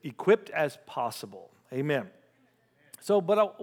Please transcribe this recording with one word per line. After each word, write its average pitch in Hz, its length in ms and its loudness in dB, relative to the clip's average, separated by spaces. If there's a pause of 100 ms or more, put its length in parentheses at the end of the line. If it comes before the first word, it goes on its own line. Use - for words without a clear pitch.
equipped 190 460 2
as 151 360 -2
possible. 104 640 -8 (220)
Amen. 131 360 0 (920)
So, 202 200 2
but 190 180 2
I, 220 40 6 (200)